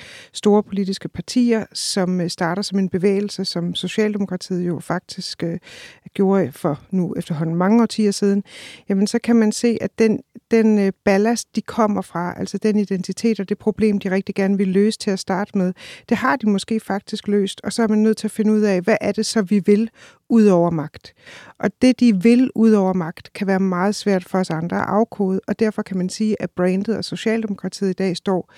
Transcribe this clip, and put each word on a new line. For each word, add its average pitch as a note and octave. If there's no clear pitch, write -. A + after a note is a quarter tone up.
store G#3
politiske F#3+
partier, A3+
som, F#3
øh, E3+
starter F3+
som G3
en F#3+
bevægelse, G3
som F3
Socialdemokratiet F#3
jo F3
faktisk, -
øh, E3+
gjorde F#3+
for -
nu F3+
efterhånden E3
mange G3+
årtier G#3+
siden, G3+
jamen, G3+
så A#3+
kan A#3
man G#3+
se, A#3
at -
den, A3
den, A3
øh, G3
ballast, G#3
de A3
kommer G#3
fra, F3
altså F#3
den G#3+
identitet G3
og F#3+
det G#3
problem, G#3
de F#3
rigtig F#3+
gerne G3
vil G3
løse G3+
til G#3
at F#3+
starte F#3+
med, F#3
det A3+
har C4
de G#3+
måske G#3
faktisk -
løst, G3+
og G#3+
så A#3
er A3
man G#3+
nødt G#3+
til A3
at -
finde G#3+
ud G#3+
af, G3
hvad G#3+
er -
det A3
så, -
vi G3+
vil G#3
ud A3+
over F3
magt? D#3+
Og G#3
det, -
de G#3+
vil A#3+
ud A3
over F#3+
magt, F3
kan G3
være F#3+
meget F#3+
svært F#3
for F#3+
os F#3
andre E3+
at -
afkode, G3
og G#3
derfor G#3+
kan F#3
man F3+
sige, G#3+
at -
brandet F#3+
og F#3+
Socialdemokratiet G#3
i F3+
dag F#3
står -